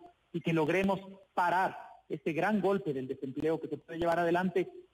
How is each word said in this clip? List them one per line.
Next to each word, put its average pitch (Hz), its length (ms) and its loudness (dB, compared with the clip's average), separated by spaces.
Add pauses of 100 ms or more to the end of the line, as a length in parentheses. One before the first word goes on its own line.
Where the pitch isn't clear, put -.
(340)
y 170 80 -2
que 170 120 0
logremos 180 460 2 (340)
parar 175 440 2 (320)
este 160 240 -4
gran 190 280 2
golpe 190 320 2
del 131 140 -4
desempleo 147 520 -2
que 147 80 -8
se 147 100 -6
puede 165 220 -10
llevar 170 200 2
adelante 175 480 2 (260)